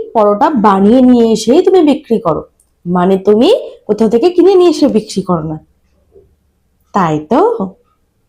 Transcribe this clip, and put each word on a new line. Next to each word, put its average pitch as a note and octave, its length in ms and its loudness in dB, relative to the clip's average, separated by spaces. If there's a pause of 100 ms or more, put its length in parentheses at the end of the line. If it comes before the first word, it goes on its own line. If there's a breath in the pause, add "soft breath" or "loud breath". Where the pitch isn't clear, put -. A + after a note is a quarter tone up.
(140)
পরোটা G#3 320 0 (200)
বানিয়ে G3+ 420 2
নিয়ে A#3+ 260 2
এসেই B3+ 320 0
তুমি F#4 140 2 (100)
বিক্রি C4 360 -4
করো, D#3+ 160 -2 (440)
মানে F3+ 280 0 (120)
তুমি A3 240 2 (360 loud breath)
কোথাও G#3+ 280 -2
থেকে A#3 220 2
কিনে F4+ 240 2
নিয়ে F4 140 2
এসে D4+ 120 0 (100)
বিক্রি G#3+ 320 -4
করো E3 220 -4
না, D#3 60 -10 (1400)
তাই D#3+ 220 -2 (140)
তো? B3+ 100 2 (880)